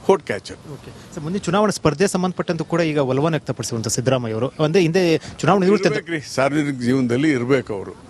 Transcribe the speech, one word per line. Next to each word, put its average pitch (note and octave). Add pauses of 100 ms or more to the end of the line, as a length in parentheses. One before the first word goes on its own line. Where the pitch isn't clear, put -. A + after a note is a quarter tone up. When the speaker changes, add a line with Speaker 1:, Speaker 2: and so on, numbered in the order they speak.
(100)
Speaker 1:
vote G3
catcher. -
Speaker 2:
ಓಕೆ. -
ಸರ್, E3
ಮುಂದಿನ F3+
ಚುನಾವಣೆ G3
ಸ್ಪರ್ಧೆ D#3
ಸಂಬಂಧಪಟ್ಟಂತೂ F3+
ಕೂಡ E3+
ಈಗ D#3
ಒಲವನ್ನು C#3+
ವ್ಯಕ್ತಪಡಿಸುವಂಥ A#2
ಸಿದ್ದರಾಮಯ್ಯ B2
ಅವರು, A2+
ಅಂದ್ರೆ D#3+
ಹಿಂದೆ E3
ಚುನಾವಣೆ F3+
ನಿವೃತ್ತಿ F#3+
Speaker 1:
ಇರ್ಬೇಕ್ರಿ. E3
ಸಾರ್ವಜನಿಕ C#3
ಜೀವನದಲ್ಲಿ B2+
ಇರಬೇಕು B2
ಅವರು. F#2+ (120)